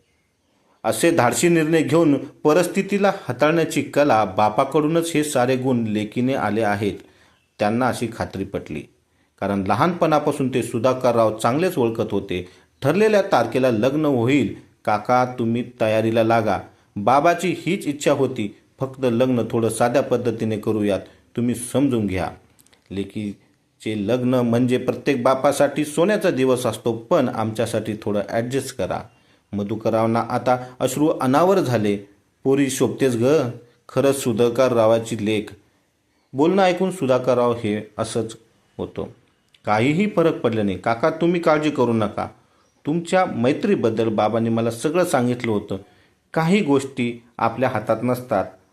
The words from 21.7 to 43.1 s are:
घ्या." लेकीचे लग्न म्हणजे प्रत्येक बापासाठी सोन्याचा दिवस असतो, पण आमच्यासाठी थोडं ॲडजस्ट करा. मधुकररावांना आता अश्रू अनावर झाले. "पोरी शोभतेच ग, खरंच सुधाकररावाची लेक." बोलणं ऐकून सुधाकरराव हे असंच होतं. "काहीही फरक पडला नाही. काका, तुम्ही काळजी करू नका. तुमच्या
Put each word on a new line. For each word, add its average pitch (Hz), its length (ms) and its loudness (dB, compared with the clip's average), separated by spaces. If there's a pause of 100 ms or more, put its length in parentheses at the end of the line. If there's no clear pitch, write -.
घ्या." 92 240 -4 (600)
लेकीचे 101 1160 -8
लग्न 123 280 0
म्हणजे 120 440 2
प्रत्येक 123 440 0
बापासाठी 139 600 2
सोन्याचा 180 460 2
दिवस 131 360 2
असतो, 113 260 -2
पण 123 360 0
आमच्यासाठी 110 760 -4
थोडं 104 260 -2
ॲडजस्ट 127 480 -4
करा. 85 240 -4 (520)
मधुकररावांना 110 760 0
आता 123 280 0 (240)
अश्रू 147 280 0
अनावर 160 500 2
झाले. 110 380 0 (480)
"पोरी 135 260 2
शोभतेच 127 460 0
ग, 131 320 2 (400)
खरंच 135 280 2
सुधाकररावाची 117 1080 2
लेक." 107 240 -2 (800)
बोलणं 175 300 2
ऐकून 185 280 2
सुधाकरराव 127 640 2
हे 107 460 -4
असंच 113 380 -4 (420)
होतं. 90 260 -8 (600)
"काहीही 143 520 2
फरक 165 240 2
पडला 110 220 0
नाही. 98 160 -2
काका, 117 320 0
तुम्ही 170 300 0
काळजी 156 300 2
करू 123 220 0
नका. 101 360 -2 (580)
तुमच्या 170 380 0